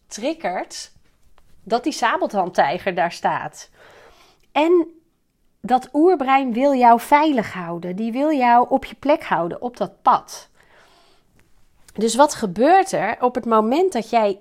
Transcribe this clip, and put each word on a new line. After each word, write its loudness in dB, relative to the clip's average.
triggert -8
dat -4
die -4
sabeltandtijger -2
daar -2
staat. -6
En 2
dat -2
oerbrein 2
wil 2
jou 6
veilig 0
houden. -10
Die -6
wil 0
jou 4
op 0
je -16
plek 0
houden, -4
op -8
dat -8
pad. 0
Dus -2
wat 2
gebeurt 0
er -4
op 0
het -8
moment 0
dat -6
jij 0